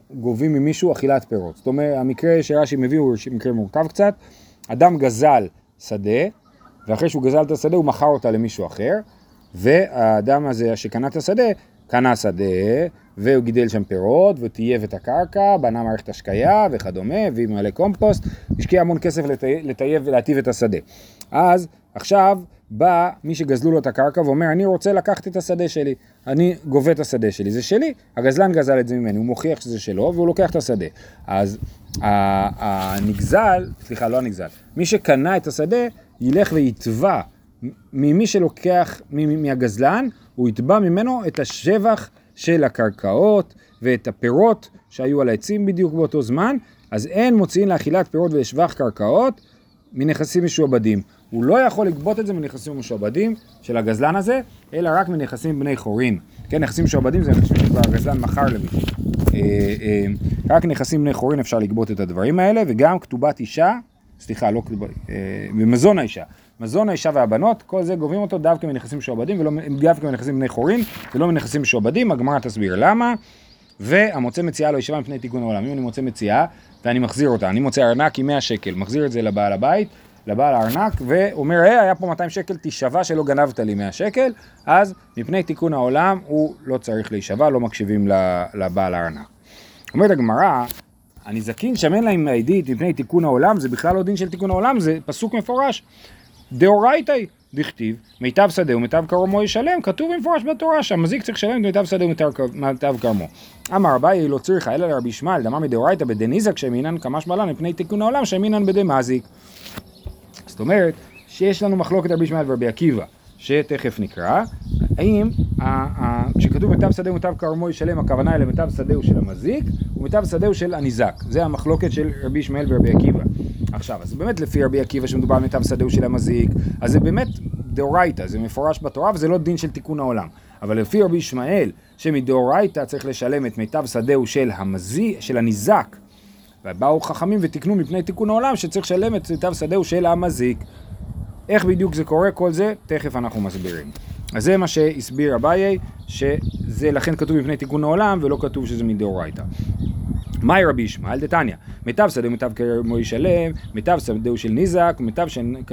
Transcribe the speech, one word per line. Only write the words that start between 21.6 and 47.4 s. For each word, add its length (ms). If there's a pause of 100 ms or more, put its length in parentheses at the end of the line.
עכשיו 460 (320)
בא 380 (140)
מי 120
שגזלו 360
לו 80
את 80
הקרקע 340
ואומר, 300
"אני 140
רוצה 280
לקחת 340
את 80
השדה 320
שלי, 280 (320)
אני 280 (100)
גובה 260
את 80
השדה 320
שלי, 200
זה 100
שלי." 320 (240)
הגזלן 340
גזל 280
את 80
זה 80
ממני, 220
הוא 80
מוכיח 360
שזה 180
שלו, 360
והוא 120
לוקח 220
את 60
השדה. 300 (420)
אז 300 (440)
ה-, 920
הנגזל, 760 (120)
סליחה, 260
לא 100
הנגזל, 300 (300)
מי 80
שקנה 520
את 100
השדה, 400 (340)
ילך 320
ויתבע 680 (720)
ממי 340
שלוקח, 720 (100)
מ-, 160
מ-, 140
מהגזלן, 640 (280)
הוא 140
יתבע 300
ממנו 480
את 120
השבח 720 (260)
של 280
הקרקעות 880 (280)
ואת 260
הפירות 640 (200)
שהיו 320
על 80
העצים 360
בדיוק 280
באותו 280
זמן, 360 (340)
אז 160
אין 280
מוציאים 320